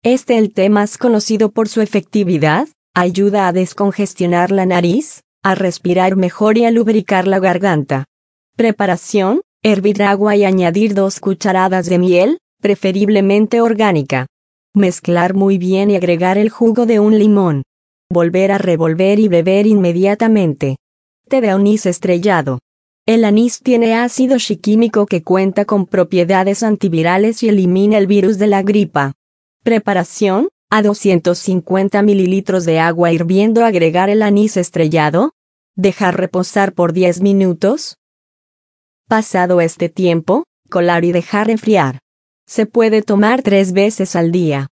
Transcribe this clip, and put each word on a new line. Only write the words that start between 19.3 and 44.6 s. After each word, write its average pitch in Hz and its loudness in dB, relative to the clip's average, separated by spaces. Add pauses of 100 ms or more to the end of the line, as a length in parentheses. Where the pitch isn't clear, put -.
inmediatamente. 190 0 (540)
Té 269 2
de 220 0
anís 202 0
estrellado. 175 -2 (460)
El 226 2
anís 220 0
tiene 233 2
ácido 247 0
shiquímico 220 0
que 175 -4
cuenta 190 0
con 202 -2
propiedades 185 0
antivirales 196 0
y 226 2
elimina 196 2
el 196 2
virus 202 2
de 208 0
la 196 2
gripa. 190 -2 (500)
Preparación: 208 -2 (200)
a 214 2
doscientos 190 0
cincuenta 190 -2
mililitros 190 0
de 160 0
agua 170 0
hirviendo 196 0
agregar 180 0
el 214 2
anís 208 0
estrellado. 165 0 (460)
Dejar 190 -2
reposar 190 -2
por 175 0
diez 180 0
minutos. 196 0 (1120)
Pasado 180 0
este 165 -4
tiempo, 180 -2 (260)
colar 175 0
y 175 0
dejar 208 -2
enfriar. 190 0 (460)
Se 220 -2
puede 220 0
tomar 214 0
tres 196 2
veces 196 -2
al 170 0
día. 147 -2 (100)